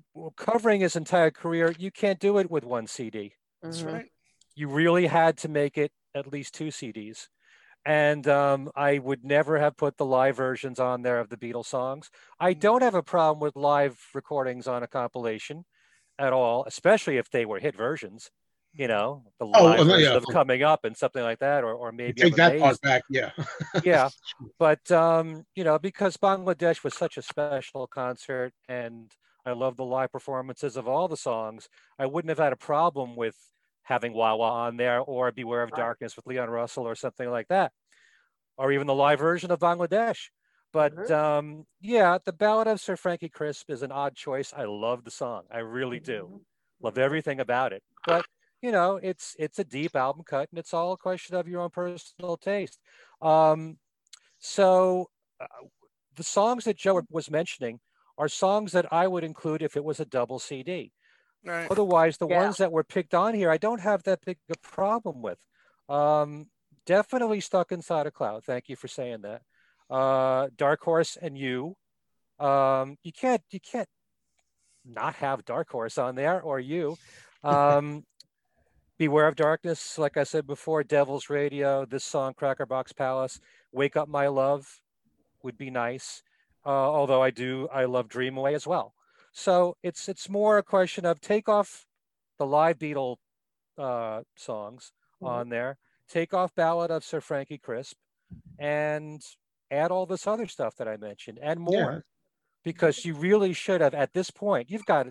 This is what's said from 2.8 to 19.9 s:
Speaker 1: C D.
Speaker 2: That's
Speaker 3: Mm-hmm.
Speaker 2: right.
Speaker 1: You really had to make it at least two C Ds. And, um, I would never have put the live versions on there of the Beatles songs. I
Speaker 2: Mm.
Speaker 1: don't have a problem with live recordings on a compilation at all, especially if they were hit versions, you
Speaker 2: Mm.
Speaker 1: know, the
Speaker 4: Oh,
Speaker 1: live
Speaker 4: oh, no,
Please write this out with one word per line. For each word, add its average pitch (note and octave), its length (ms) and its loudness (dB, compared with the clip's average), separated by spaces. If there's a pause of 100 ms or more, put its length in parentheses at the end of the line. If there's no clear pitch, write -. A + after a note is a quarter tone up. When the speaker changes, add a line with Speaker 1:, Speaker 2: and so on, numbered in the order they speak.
Speaker 1:
C A2 240 -10
D. G#2 240 -10 (280)
Speaker 2:
That's E3 200 -12
Speaker 3:
Mm-hmm. D#3+ 60 -8
Speaker 2:
right. A3+ 240 -10 (420)
Speaker 1:
You D3 140 -8
really E3+ 380 4
had E3 320 4
to D#3+ 100 -10
make D3 300 0
it D3 140 0 (220)
at C#3 180 -8
least C#3+ 220 -10
two D#3 160 -8
C C3+ 220 -12
Ds. G#2+ 360 -14 (560)
And, D3 440 2
um, C#3+ 460 2
I C#3+ 240 2
would B2+ 260 -4
never D3 340 2
have D3 180 2
put C#3+ 200 -2
the D3 80 -2
live C3 320 2
versions B2+ 440 -4
on B2+ 220 -2
there B2 180 0
of A2 100 -6
the A#2+ 60 -12
Beatles A#2 300 -10
songs. C3+ 440 -6 (300)
I F3+ 140 4
Speaker 2:
Mm. D3+ 60 -10
Speaker 1:
don't A3+ 220 4
have A#3+ 120 4
a F3 80 2
problem D#3 380 2
with D3+ 160 -4
live C#3+ 420 2 (160)
recordings B2+ 520 -4
on B2 160 -4
a A#2 60 -8
compilation B2 760 -6 (540)
at C3+ 140 2
all, B2 340 2
especially F3 520 2
if A#2 120 -4
they A#2+ 160 0
were G#2 140 -6
hit C#3 160 -4
versions, A2+ 540 -6 (440)
you C#3+ 120 -6
Speaker 2:
Mm. - 20 -2
Speaker 1:
know, A#2 360 -2 (140)
the A#2 80 -6
Speaker 4:
Oh, F#3+ 180 10
Speaker 1:
live E3 160 8
Speaker 4:
oh, D#3 40 8
no, E3+ 100 8